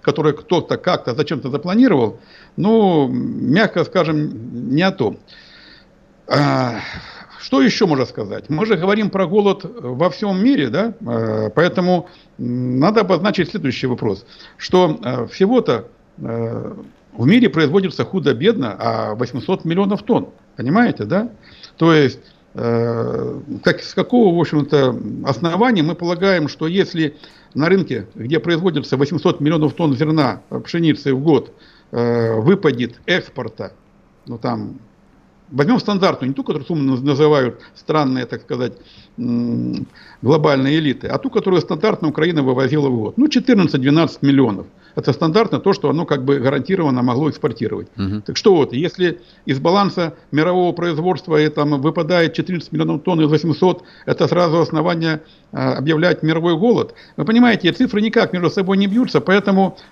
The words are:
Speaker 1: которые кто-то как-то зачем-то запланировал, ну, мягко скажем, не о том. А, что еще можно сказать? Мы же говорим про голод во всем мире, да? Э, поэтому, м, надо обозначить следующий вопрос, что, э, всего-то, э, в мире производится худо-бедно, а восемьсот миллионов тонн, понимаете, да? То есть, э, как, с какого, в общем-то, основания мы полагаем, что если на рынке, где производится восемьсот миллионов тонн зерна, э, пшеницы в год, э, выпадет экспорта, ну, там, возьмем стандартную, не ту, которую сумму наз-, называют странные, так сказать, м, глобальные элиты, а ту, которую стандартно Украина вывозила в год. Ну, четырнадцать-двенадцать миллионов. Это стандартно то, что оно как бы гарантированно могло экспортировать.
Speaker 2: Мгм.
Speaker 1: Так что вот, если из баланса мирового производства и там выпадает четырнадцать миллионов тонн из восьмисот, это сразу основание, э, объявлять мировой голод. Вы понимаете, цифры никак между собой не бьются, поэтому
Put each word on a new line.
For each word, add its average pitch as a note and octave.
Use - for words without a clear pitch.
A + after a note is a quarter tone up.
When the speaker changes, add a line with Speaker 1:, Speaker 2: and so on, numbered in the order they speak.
Speaker 1:
которые D3+
кто-то D3+
как-то C#3
зачем-то D3
запланировал, D3+
ну, F3+
мягко D#3+
скажем, C3+
не D#3+
о F#3+
том. A2
А, C3
что C4+
еще G#3+
можно C3
сказать? G#2
Мы D#3+
же G#3+
говорим G3
про F#3+
голод G3+
во C#3+
всем F#3+
мире, B3
да? G3
Э, A2
поэтому, F3
м, B2
надо G#3
обозначить F#3
следующий C#3+
вопрос, A2
что, F3
э, B2
всего-то, F#3+
э, A#2
в A#2
мире A3
производится D#3
худо-бедно, C3+
а A2+
восемьсот B2+
миллионов F#3+
тонн, B2+
понимаете, E3
да? G3+
То E3
есть, C#3+
э, A#2
как, -
с -
какого, G3
в E3+
общем-то, C#3
основания E3+
мы D#3+
полагаем, F3
что -
если E3
на D3+
рынке, C#3
где C#3+
производится D#3+
восемьсот D3
миллионов D3+
тонн D3+
зерна, D3
э, C3
пшеницы D3
в C3
год, D3
э, A#2
выпадет C3+
экспорта, A2+
ну, A#2
там, A2+
возьмем D3
стандартную, F3
не C#3
ту, -
которую D3
сумму C#3
наз-, B2
называют C#3+
странные, C3
так A#2
сказать, B2
м, A#2+
глобальные C#3+
элиты, C#3
а C3
ту, C4+
которую F#3+
стандартно F3
Украина D#3
вывозила C3+
в B2
год. G#2+
Ну, C#4+
четырнадцать-двенадцать D#3
миллионов. C3+
Это C#3+
стандартно E3+
то, D#3+
что D3
оно D#3
как C3+
бы C#3
гарантированно C3+
могло C3
экспортировать. A2
Speaker 2:
Мгм. G2
Speaker 1:
Так -
что G3
вот, C3+
если F3
из C3+
баланса E3+
мирового F3
производства E3
и D3+
там D3
выпадает D#3+
четырнадцать -
миллионов D#3+
тонн E3+
из D3+
восьмисот, D#3
это D3
сразу E3+
основание, D#3+
э, -
объявлять C#3+
мировой E3
голод. F#3
Вы D3+
понимаете, A3+
цифры G#3
никак A3
между F3
собой F#3+
не G3
бьются, A3+
поэтому F#3+